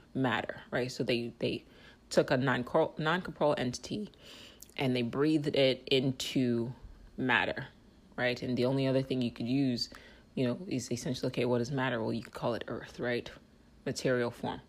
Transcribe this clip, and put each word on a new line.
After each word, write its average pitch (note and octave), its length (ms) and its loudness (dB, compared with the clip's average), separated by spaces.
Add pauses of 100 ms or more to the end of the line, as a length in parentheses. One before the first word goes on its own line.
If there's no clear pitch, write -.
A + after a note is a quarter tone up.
(140)
matter, B2+ 460 -2 (100)
right? B2+ 200 -2
So C3+ 140 -4
they, A#2 340 0
they - 260 -2 (440)
took - 220 4
a C#3+ 60 4
non-cor-, C3 640 2
non-corporeal D#3+ 600 0
entity D3 520 -4 (680)
and B2+ 180 2
they B2 60 2
breathed C#3+ 520 2
it C3 360 4
into B2+ 800 2 (440)
matter, B2 500 2 (500)
right? B2 260 0
And B2 140 -2
the A#2+ 80 2
only C3+ 220 2
other C3 160 4
thing B2+ 200 -2
you A#2 80 0
could A#2 180 -4
use, B2+ 420 0 (440)
you C3 120 0
know, A#2+ 200 -2
is B2+ 240 -4
essentially, B2+ 380 -4
okay, B2 160 -2
what B2 160 2
is A#2+ 100 -2
matter? B2+ 320 -2
Well, A#2 100 -2
you A#2 100 -4
could - 120 -16
call A#2+ 200 -2
it - 140 -6
earth, - 300 -10
right? A#2+ 320 -4 (540)
Material B2+ 460 0
form, A#2+ 380 -6